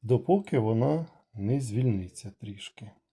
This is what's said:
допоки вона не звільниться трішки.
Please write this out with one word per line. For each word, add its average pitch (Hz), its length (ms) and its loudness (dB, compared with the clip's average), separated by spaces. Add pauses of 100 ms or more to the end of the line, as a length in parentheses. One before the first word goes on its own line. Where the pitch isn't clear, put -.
допоки 139 580 2
вона 127 480 2 (260)
не 110 280 0
звільниться 104 720 -2
трішки. 101 600 -14 (220)